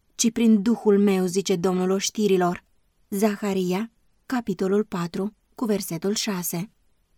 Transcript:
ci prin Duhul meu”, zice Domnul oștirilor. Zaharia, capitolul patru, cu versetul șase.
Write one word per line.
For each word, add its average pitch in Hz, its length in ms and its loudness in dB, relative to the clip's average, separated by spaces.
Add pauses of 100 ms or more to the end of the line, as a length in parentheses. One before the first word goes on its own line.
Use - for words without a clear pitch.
(140)
ci 233 160 0
prin 220 300 4
Duhul 208 380 2
meu”, 190 260 2
zice 185 300 -2
Domnul 185 340 0
oștirilor. 190 760 0 (460)
Zaharia, 196 840 -2 (340)
capitolul 208 580 -2
patru, 190 520 -6 (200)
cu 254 100 -4
versetul 196 480 -2
șase. 185 580 -6 (460)